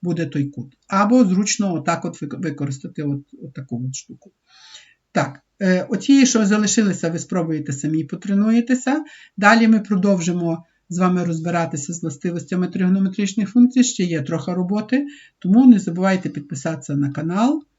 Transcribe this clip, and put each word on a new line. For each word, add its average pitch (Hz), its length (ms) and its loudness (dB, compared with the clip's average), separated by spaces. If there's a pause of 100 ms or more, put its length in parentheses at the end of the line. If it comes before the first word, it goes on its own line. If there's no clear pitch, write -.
буде 165 240 -4
той 139 180 -4
кут. - 320 -12 (120)
Або 208 360 4
зручно 190 500 0
отак 165 300 -4
от 170 180 -8
вик-, 143 200 -10
використати 139 600 -8
от, 143 200 -4 (200)
от 139 100 -16
таку 127 340 -10
от 135 80 -8
штуку. - 380 -18 (800)
Так, 139 300 -4 (180)
е, 185 220 2
оці, 262 440 4
що 220 200 2
залишилися, 202 640 0
ви 170 80 -6
спробуєте 160 540 -4
самі 156 320 -2
потренуєтеся. 233 1000 0 (320)
Далі 220 320 4
ми 220 120 6
продовжимо 180 840 -2 (240)
з 175 100 -6
вами 180 260 2
розбиратися 165 680 -4
з 165 100 -10
властивостями 175 680 -4
тригонометричних 196 840 0
функцій. 247 340 6
Ще 202 200 -2
є 165 180 -2
трохи 165 320 -4
роботи, 214 520 -2 (320)
тому 220 280 6
не 233 120 10
забувайте 185 500 -2
підписатися 151 680 -8
на 143 160 -2
канал 202 500 -2 (160)